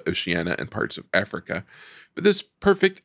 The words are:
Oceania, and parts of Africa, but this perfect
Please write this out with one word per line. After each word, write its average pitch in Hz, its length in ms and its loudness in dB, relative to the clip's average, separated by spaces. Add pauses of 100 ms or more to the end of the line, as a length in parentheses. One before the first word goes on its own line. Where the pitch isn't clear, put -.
Oceania, 85 500 -2
and - 100 -8
parts - 280 -6
of - 160 -16
Africa, 95 500 -4 (520)
but 170 100 -6
this 196 160 4
perfect 190 640 2